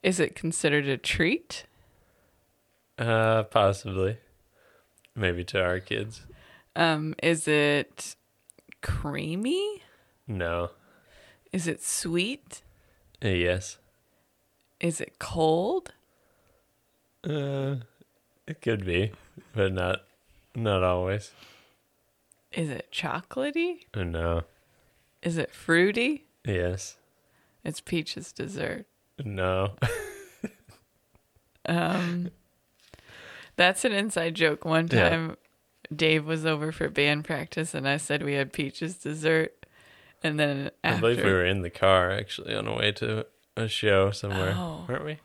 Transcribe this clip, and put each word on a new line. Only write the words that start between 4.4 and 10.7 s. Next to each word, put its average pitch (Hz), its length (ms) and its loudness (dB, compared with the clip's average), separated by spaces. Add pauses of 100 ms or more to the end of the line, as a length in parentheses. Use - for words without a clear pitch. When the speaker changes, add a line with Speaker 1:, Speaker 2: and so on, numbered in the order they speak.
Speaker 2:
Maybe 90 300 0
to 95 180 0
our 90 160 2
kids. 107 460 -6 (500)
Speaker 1:
Um, 156 480 0
is 160 240 0
it 147 680 0 (680)
creamy? 269 1000 -4 (460)
Speaker 2:
No. 87 440 -2 (800)